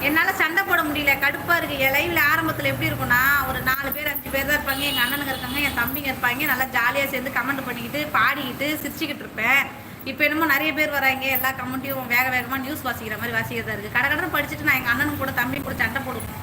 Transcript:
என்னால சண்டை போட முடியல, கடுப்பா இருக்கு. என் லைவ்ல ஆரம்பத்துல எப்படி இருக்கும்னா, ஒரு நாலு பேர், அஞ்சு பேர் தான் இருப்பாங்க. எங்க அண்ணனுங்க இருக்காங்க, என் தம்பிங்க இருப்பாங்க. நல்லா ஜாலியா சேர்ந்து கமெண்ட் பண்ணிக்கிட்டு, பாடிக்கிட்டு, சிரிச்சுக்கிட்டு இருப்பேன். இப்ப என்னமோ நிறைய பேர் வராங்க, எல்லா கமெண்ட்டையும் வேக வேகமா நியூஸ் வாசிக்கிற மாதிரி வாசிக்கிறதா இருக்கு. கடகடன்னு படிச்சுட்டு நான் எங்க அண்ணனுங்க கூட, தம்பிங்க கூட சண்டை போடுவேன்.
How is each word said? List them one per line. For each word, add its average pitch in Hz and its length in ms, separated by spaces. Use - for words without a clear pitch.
என்னால 330 220
சண்டை 330 280
போட 349 140
முடியல, 294 300
கடுப்பா 285 340
இருக்கு. 294 260
என் 269 120
லைவ்ல 330 240
ஆரம்பத்துல 311 400
எப்படி 285 180
இருக்கும்னா, 254 320
ஒரு 262 100
நாலு 269 260
பேர், 294 160
அஞ்சு 277 220
பேர் 269 140
தான் 294 100
இருப்பாங்க. 277 320
எங்க 262 140
அண்ணனுங்க 277 280
இருக்காங்க, 254 360
என் 240 120
தம்பிங்க 262 320
இருப்பாங்க. 254 400
நல்லா 254 140
ஜாலியா 262 360
சேர்ந்து 262 260
கமெண்ட் 262 300
பண்ணிக்கிட்டு, 240 320
பாடிக்கிட்டு, 262 500
சிரிச்சுக்கிட்டு 262 440
இருப்பேன். 247 360
இப்ப 262 160
என்னமோ 311 260
நிறைய 294 260
பேர் 294 180
வராங்க, 262 280
எல்லா 262 140
கமெண்ட்டையும் 254 520
வேக 254 220
வேகமா 247 320
நியூஸ் 302 200
வாசிக்கிற 226 360
மாதிரி 233 160
வாசிக்கிறதா 220 360
இருக்கு. 208 220
கடகடன்னு 294 400
படிச்சுட்டு 294 320
நான் 269 120
எங்க 240 120
அண்ணனுங்க 277 300
கூட, 269 180
தம்பிங்க 269 280
கூட 226 140
சண்டை 233 240
போடுவேன். 233 360